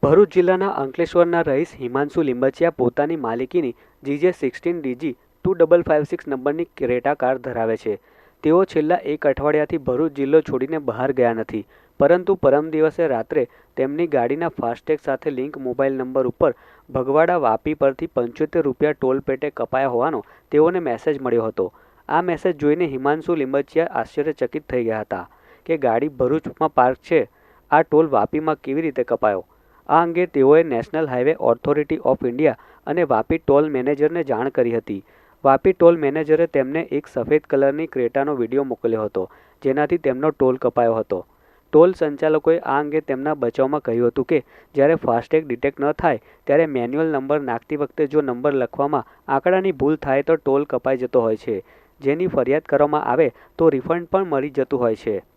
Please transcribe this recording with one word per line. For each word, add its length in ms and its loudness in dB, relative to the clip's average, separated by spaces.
ભરૂચ 260 6
જિલ્લાના 380 2
અંકલેશ્વરના 720 0
રહીશ 260 0
હિમાંશુ 420 -2
લીંબચિયા 480 0
પોતાની 460 -2
માલિકીની 600 -4
જી 140 -4
જે 140 2
સિક્સટીન 500 -4
ડી 140 -4
જી 200 -8
ટુ 100 0
ડબલ 280 6
ફાઇવ 220 2
સિક્સ 240 -8
નંબરની 360 -4
ક્રેટા 500 -2
કાર 240 0
ધરાવે 400 -4
છે. 220 -6
તેઓ 200 4
છેલ્લા 320 0
એક 320 -4
અઠવાડિયાથી 500 0
ભરૂચ 340 -2
જિલ્લો 300 2
છોડીને 360 -4
બહાર 340 -4
ગયા 220 2
નથી, 340 -6
પરંતુ 360 4
પરમ 340 2
દિવસે 380 0
રાત્રે 420 -2
તેમની 300 -2
ગાડીના 420 -2
ફાસ્ટેગ 560 -4
સાથે 260 -4
લિંક 260 -8
મોબાઈલ 360 -2
નંબર 340 -2
ઉપર 280 0
ભગવાડા 480 2
વાપી 360 0
પરથી 340 -2
પંચોતેર 540 -4
રૂપિયા 300 0
ટોલ 280 -2
પેટે 300 -4
કપાયા 380 -2
હોવાનો 380 -2
તેઓને 280 4
મેસેજ 420 -2
મળ્યો 240 0
હતો. 280 -4
આ 120 2
મેસેજ 360 -2
જોઈને 280 0
હિમાંશુ 500 -2
લીંબચિયા 500 -2
આશ્ચર્યચકિત 840 -6
થઈ 140 -2
ગયા 180 -4
હતા 280 -8
કે 120 -2
ગાડી 300 0
ભરૂચમાં 680 -2
પાર્ક 240 4
છે, 320 0
આ 100 6
ટોલ 260 4
વાપીમાં 480 0
કેવી 260 -6
રીતે 220 -2
કપાયો? 440 0
આ 140 4
અંગે 240 -2
તેઓએ 380 4
National 440 -4
Highway 280 0
Authority 600 -2
of 320 0
India 260 0
અને 160 0
વાપી 340 0
ટોલ 320 2
મેનેજરને 540 -2
જાણ 260 -2
કરી 280 -2
હતી. 280 -8
વાપી 300 4
ટોલ 240 6
મેનેજરે 500 0
તેમને 340 -2
એક 260 -6
સફેદ 340 0
કલરની 460 0
ક્રેટાનો 480 -2
વીડિયો 280 -2
મોકલ્યો 400 -4
હતો, 280 -6
જેનાથી 340 0
તેમનો 320 -2
ટોલ 260 0
કપાયો 400 0
હતો. 320 -4
ટોલ 200 6
સંચાલકોએ 640 0
આ 200 -2
અંગે 220 -2
તેમના 320 -4
બચાવમાં 460 0
કહ્યું 280 0
હતું 180 -2
કે 200 0
જ્યારે 200 4
ફાસ્ટેગ 520 -2
ડિટેક્ટ 320 -4
ન 120 0
થાય 300 -2
ત્યારે 180 4
મેન્યુઅલ 420 -2
નંબર 340 -2
નાખતી 340 -6
વખતે 320 -4
જો 140 0
નંબર 320 -2
લખવામાં 540 -2
આંકડાની 440 0
ભૂલ 240 0
થાય 280 -2
તો 120 2
ટોલ 280 0
કપાઈ 340 -4
જતો 240 0
હોય 160 0
છે, 260 -6
જેની 260 0
ફરિયાદ 340 0
કરવામાં 420 0
આવે 300 2
તો 120 6
રિફંડ 360 -2
પણ 200 0
મળી 240 -2
જતું 300 -2
હોય 160 0
છે. 280 -6